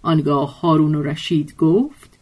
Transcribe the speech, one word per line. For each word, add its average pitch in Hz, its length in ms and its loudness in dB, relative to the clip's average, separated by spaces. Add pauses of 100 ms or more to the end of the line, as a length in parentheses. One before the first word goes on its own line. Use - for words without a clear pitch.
آنگاه 147 580 0
هارون 156 360 2
الرشید 147 600 -4
گفت 190 520 0 (120)